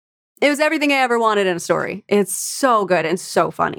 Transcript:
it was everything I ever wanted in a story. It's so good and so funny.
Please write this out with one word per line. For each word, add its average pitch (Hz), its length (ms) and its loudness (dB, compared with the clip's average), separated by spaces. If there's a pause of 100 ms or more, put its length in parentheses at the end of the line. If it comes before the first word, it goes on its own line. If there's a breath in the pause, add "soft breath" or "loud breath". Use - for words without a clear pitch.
(400)
it 269 80 2
was 285 120 0
everything 302 320 2
I 277 40 2
ever 247 220 2
wanted 214 280 2
in 180 100 0
a 170 40 -6
story. 165 480 -4
It's 202 260 0
so 226 520 0
good 170 180 0
and 170 160 -2
so 165 300 -2
funny. 165 280 -4